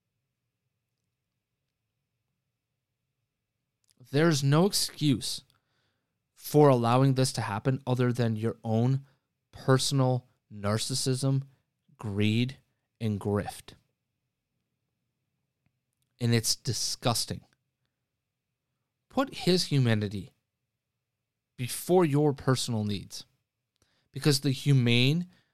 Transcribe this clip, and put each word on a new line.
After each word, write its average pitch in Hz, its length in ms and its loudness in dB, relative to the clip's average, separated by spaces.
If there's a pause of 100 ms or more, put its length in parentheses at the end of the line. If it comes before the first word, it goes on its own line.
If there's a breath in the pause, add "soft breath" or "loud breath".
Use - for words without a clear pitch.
(4000)
There's 147 300 2
no 151 240 4
excuse - 760 -2 (920)
for 147 340 4
allowing 127 460 4
this 131 180 0
to - 80 -6
happen 107 460 -4
other 123 260 0
than 117 240 -2
your 113 280 -4
own 120 380 0 (500 soft breath)
personal 131 720 0 (260)
narcissism, 131 880 -2 (560)
greed, 107 580 -2 (440)
and 107 200 -4
grift. - 540 -6 (2500)
And 117 120 2
it's 117 220 2
disgusting. - 840 -4 (1700)
Put - 240 -4
his 175 300 0
humanity 107 680 -2 (1200)
before 175 480 0
your 147 300 2
personal 120 500 -2
needs. 101 400 -8 (880)
Because 139 280 0
the 143 100 -2
humane, 131 760 2 (280 soft breath)